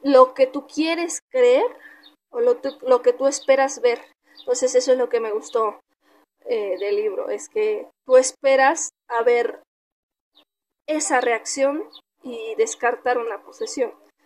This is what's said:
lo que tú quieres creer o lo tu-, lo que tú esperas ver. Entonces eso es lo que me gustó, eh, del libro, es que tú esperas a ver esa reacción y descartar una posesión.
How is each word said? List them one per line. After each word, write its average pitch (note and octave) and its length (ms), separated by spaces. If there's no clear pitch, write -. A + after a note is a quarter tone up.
lo B3+ 300
que C4 140
tú - 200
quieres E4 640
creer B3+ 360
o B3 100
lo A#3+ 180
tu-, C4+ 240
lo B3 200
que B3 120
tú C4+ 140
esperas C4+ 540
ver. A#3+ 200
Entonces B3+ 360
eso B3+ 160
es B3+ 60
lo A#3+ 120
que A#3 100
me A3 120
gustó, A3 480
eh, G3+ 340
del G3+ 160
libro, G#3 340
es G#3 200
que G#3+ 380
tú B3+ 120
esperas C4+ 760
a A#3 140
ver A#3+ 380
esa D4+ 320
reacción C4+ 680
y A3+ 320
descartar A#3+ 640
una A3+ 260
posesión. - 500